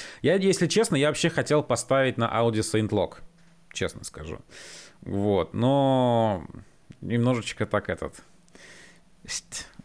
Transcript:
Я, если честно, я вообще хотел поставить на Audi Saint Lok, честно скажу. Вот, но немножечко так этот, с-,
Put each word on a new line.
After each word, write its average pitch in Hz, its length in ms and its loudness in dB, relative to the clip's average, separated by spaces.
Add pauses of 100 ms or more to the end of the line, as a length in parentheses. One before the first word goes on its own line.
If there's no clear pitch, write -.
(200)
Я, 165 140 4
если 185 320 2
честно, 214 280 2
я 143 140 4
вообще 160 200 0
хотел 147 340 2
поставить 131 540 2
на 117 80 0
Audi 113 360 2
Saint 107 280 0
Lok, 98 300 0 (520)
честно - 320 -6
скажу. - 360 -12 (640)
Вот, 98 520 0
но 123 880 2 (580)
немножечко 117 640 0
так 101 240 -2
этот, 82 260 -6 (1120)
с-, - 400 -10 (200)